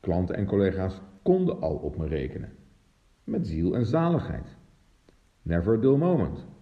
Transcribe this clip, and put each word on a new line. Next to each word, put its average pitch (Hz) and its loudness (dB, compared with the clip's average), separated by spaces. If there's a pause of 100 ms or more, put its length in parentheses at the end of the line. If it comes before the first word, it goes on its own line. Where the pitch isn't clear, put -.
Klanten 90 -2
en 101 -2
collega's 95 0 (220)
konden 185 2
al 80 -2
op 76 -6
me 80 -4
rekenen. 73 -6 (720)
Met 202 -2
ziel 82 0
en 117 2
zaligheid. 165 0 (840)
Never 87 2
a 110 0
dull 135 6
moment. 143 0 (160)